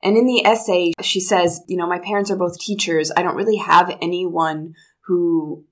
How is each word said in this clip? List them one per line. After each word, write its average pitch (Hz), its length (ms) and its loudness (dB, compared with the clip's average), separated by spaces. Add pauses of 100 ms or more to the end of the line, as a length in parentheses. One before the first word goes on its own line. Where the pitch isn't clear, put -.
And 208 160 4
in 247 80 4
the 247 180 2
essay, 180 560 2
she 196 180 -2
says, 180 480 0
you 180 120 -4
know, 170 80 -2
"My 180 120 -2
parents 196 320 -4
are 196 60 -2
both 175 220 -4
teachers. 170 580 -2
I 175 60 2
don't 180 140 -4
really 214 200 0
have 180 460 2
anyone 165 720 -2 (320)
who 170 640 0